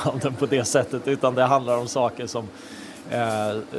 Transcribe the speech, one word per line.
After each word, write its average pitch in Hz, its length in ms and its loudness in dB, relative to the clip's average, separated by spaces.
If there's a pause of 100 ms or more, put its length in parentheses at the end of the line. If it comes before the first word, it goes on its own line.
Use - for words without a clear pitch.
av 135 140 0
den 131 140 -2
på 127 120 0
det 127 180 4
sättet, 123 440 0
utan 135 280 2
det 127 80 6
handlar 127 340 4
om 120 100 -2
saker 120 400 0
som, 113 200 -6 (640)
eh, 110 480 0 (220)